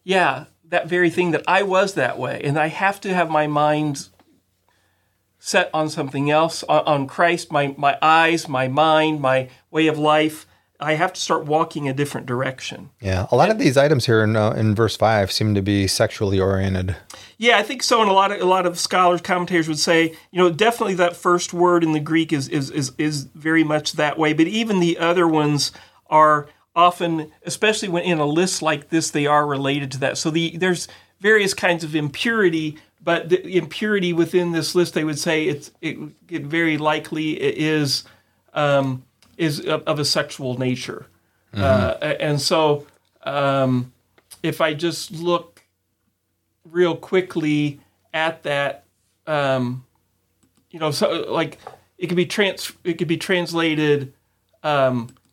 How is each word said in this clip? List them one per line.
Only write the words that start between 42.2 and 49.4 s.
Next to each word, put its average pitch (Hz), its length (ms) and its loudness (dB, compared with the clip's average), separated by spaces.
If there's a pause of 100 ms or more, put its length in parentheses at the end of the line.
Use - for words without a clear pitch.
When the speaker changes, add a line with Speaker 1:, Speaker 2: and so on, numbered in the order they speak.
Speaker 1:
and 147 200 0
so, 156 460 2 (360)
um, 135 720 0 (480)
if - 200 -4
I 160 120 2
just 160 380 -6
look 170 520 -4 (1040)
real 170 300 0
quickly 151 840 -2 (360)
at 160 280 -2
that, 143 400 -4 (440)
um, 131 580 -2 (840)